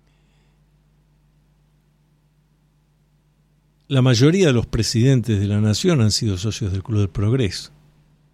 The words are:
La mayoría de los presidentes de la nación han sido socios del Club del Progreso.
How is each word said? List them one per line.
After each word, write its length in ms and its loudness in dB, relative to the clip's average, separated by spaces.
La 140 2
mayoría 440 4
de 60 4
los 140 0
presidentes 720 0
de 80 -2
la 120 -2
nación 400 0
han 120 2
sido 260 -4
socios 320 -6
del 140 -6
Club 160 -2
del 80 0
Progreso. 640 -4